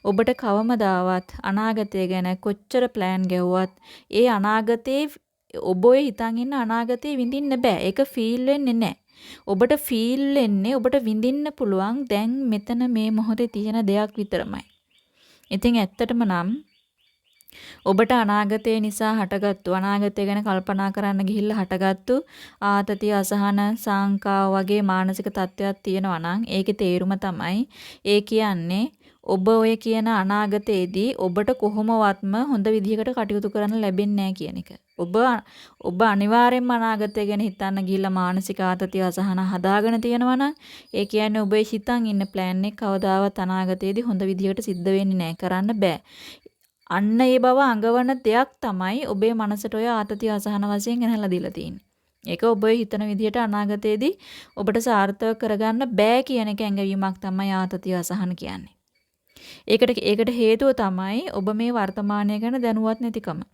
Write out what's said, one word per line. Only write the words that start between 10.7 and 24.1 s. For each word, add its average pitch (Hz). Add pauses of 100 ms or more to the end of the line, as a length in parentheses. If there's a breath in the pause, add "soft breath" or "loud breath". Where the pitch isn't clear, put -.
ඔබට 254
විඳින්න 254
පුළුවන් 226
දැන් 233
මෙතන 240
මේ 220
මොහොතේ 220
තියෙන 214
දෙයක් 208
විතරමයි. - (880 soft breath)
ඉතින් 233
ඇත්තටම 226
නම් 185 (1300 loud breath)
ඔබට 220
අනාගතය 214
නිසා 214
හටගත්තු, 196
අනාගතය 202
ගැන 202
කල්පනා 196
කරන්න 196
ගිහිල්ලා 208
හටගත්තු 190 (360 loud breath)
ආතතිය, 202
අසහන, 202
සංකා 196